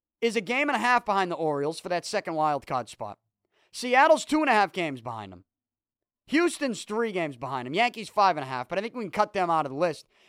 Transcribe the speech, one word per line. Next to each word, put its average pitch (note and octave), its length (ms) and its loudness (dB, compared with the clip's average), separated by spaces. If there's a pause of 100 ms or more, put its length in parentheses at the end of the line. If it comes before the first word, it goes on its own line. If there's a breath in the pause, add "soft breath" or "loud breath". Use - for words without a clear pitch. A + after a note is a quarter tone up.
(200)
is A#3 160 0
a A#3 40 2
game B3+ 280 -2
and C4+ 80 0
a G#3+ 40 0
half B3 240 2
behind F#3+ 260 0
the D#3+ 60 -2
Orioles D3+ 440 -2
for F#3 80 -12
that F3 180 -2
second F#3 280 -4
wild D3+ 320 0
card B2+ 220 -4
spot. G#2 300 -14 (540)
Seattle's C4 520 6
two D#4 160 0
and D4+ 80 2
a A#3 60 4
half G3+ 180 4
games D3+ 280 -6
behind A2 320 -12
them. F#2 120 -20 (840)
Houston's C#4+ 560 -2
three A3 260 -2
games D#3+ 260 -4
behind B2+ 300 -8
them. C3+ 80 -8
Yankees A3+ 340 0
five F#3+ 280 4
and C#3+ 80 -6
a B2+ 40 -10
half, B2+ 200 -6
but F3 100 -4
I - 20 0
think A3 140 -10
we B3 80 -8
can F3 80 -8
cut G#3 220 0
them F3+ 180 0
out D#3 160 2
of C3 60 -8
the C3+ 60 -8
list E3 280 -2 (220 soft breath)